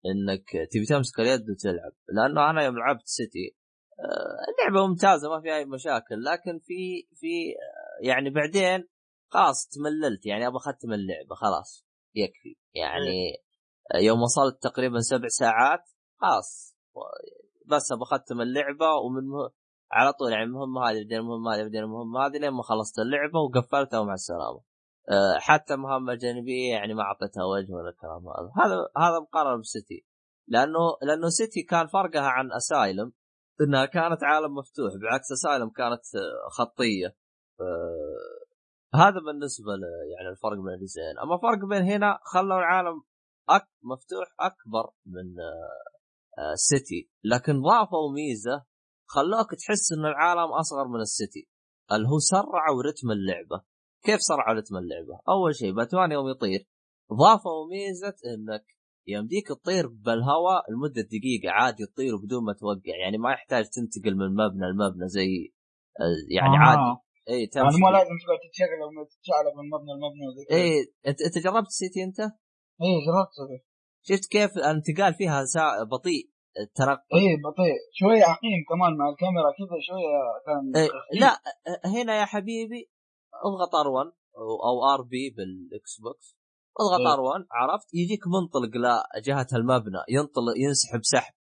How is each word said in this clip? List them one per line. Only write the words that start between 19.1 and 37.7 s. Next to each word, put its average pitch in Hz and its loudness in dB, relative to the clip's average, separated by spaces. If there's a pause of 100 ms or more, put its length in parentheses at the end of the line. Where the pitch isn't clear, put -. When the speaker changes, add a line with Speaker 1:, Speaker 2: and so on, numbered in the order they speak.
Speaker 1:
مه-، 139 -6 (400)
على 131 6
طول، 120 -2
يعني 110 0
المهمة 131 -6 (100)
هذه 110 -2
بعدين 110 -6
المهمة 113 -4
هذه 107 -2
بعدين 107 -6
المهمة 117 -4
هذه 143 -4
لين 143 -2
ما 127 -6
خلصت 110 -2
اللعبة 147 0
وقفلتها 127 0
ومع 101 -2
السلامة. 80 -8 (420)
آه، 98 4
حتى 151 2
مهمة 131 -4
جانبية 123 -4
يعني 107 -4
ما 110 -4
أعطتها 98 -6
وجه 98 -4
ولا 87 -8
الكلام 87 -14
هذا. 87 -10 (160)
هذا، 190 0 (200)
هذا 165 4
مقارنة 143 -2
بسيتي. - -12 (420)
لأنه، 139 2 (240)
لأنه 156 0
سيتي 220 -2
كان 165 0
فرقها 160 0
عن 127 0
أسايلم 117 0 (480)
إنها 139 4
كانت 165 0
عالم 151 2
مفتوح، 131 -6 (100)
بعكس 127 -2
أسايلم 127 -2
كانت، 120 -4 (140)
آه، 73 -6
خطية. 110 -2 (440)
آه، 80 -8 (540)